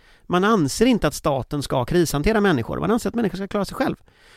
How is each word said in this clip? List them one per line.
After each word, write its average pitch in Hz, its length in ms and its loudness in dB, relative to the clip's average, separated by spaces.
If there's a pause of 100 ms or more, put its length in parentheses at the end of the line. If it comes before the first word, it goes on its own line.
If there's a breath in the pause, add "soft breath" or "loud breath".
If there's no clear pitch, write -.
(240 soft breath)
Man 180 200 0
anser 208 420 2
inte 226 220 4
att 143 60 -2
staten 143 500 -4
ska 131 220 -2
krishantera 175 560 0
människor. 131 380 0
Man 170 120 0
anser 220 180 0
att 196 60 -8
människor 220 220 -2
ska 196 100 -6
klara 202 180 -2
sig - 100 -12
själv. - 200 -2 (420 soft breath)